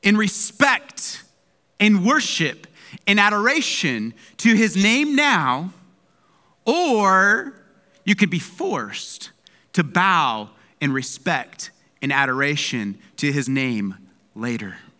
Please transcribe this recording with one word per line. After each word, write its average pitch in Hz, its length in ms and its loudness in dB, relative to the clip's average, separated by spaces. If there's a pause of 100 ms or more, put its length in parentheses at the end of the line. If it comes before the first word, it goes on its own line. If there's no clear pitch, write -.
in 202 120 4
respect, - 1080 -2 (560)
in 202 240 4
worship, 214 640 -2 (400)
in 202 100 4
adoration 202 960 0 (220)
to 226 180 4
his 208 220 2
name 262 400 2
now, 180 560 0 (920)
or 226 960 2 (440)
you 202 100 2
could 202 160 2
be 170 80 -2
forced - 920 -8 (420)
to 180 100 2
bow 151 680 0 (300)
in 143 120 0
respect - 800 -4 (280)
and 139 120 -2
adoration 135 880 -2 (180)
to 147 160 0
his 139 160 -2
name 120 480 -4 (400)
later. 110 400 -8 (240)